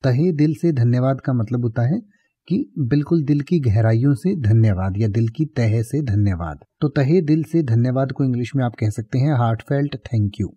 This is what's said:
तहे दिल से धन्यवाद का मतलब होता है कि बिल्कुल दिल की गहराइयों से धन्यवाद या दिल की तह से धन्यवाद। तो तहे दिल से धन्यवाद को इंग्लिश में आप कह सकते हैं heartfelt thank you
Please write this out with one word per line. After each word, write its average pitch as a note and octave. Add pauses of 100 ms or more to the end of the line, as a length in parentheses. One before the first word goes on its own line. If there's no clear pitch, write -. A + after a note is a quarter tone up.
तहे C#3
दिल D3+
से E3+
धन्यवाद B2
का C3+
मतलब A#2+
होता A#2+
है E3 (460)
कि A#3
बिल्कुल D3
दिल C#3+
की E3+
गहराइयों A2+
से F#3
धन्यवाद G#2
या A2
दिल A2+
की D3+
तह A#2
से C#3
धन्यवाद। G2 (220)
तो D3+
तहे D3
दिल D#3
से E3
धन्यवाद B2+
को C#3
इंग्लिश B2
में C3+
आप A#2+
कह A2
सकते A#2+
हैं D3
heartfelt C3
thank G#2 (140)
you F2